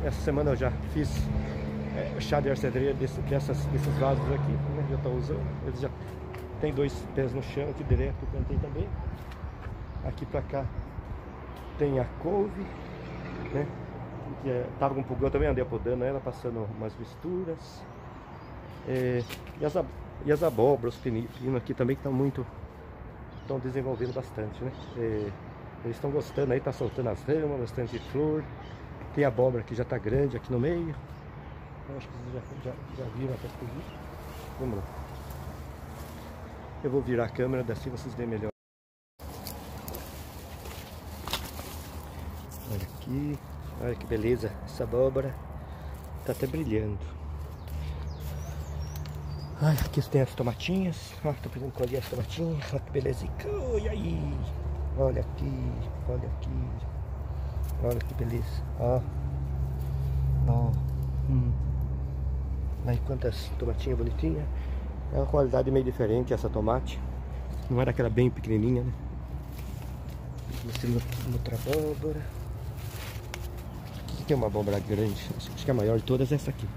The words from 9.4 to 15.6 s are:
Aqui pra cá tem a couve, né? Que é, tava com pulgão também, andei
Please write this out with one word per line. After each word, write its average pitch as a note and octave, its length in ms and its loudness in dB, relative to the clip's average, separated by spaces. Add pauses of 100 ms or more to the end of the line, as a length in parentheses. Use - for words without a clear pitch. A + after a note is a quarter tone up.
Aqui C3 200 -4
pra C#3 160 -2
cá C3+ 240 -2 (1120)
tem C#3 220 4
a B2 60 4 (180)
couve, G3 420 2 (880)
né? C#3+ 140 0 (760)
Que C#3 80 -2
é, B2 160 2 (140)
tava C#3 160 4
com C3+ 80 0
pulgão B2+ 260 2
também, C#3+ 200 4
andei B2+ 140 4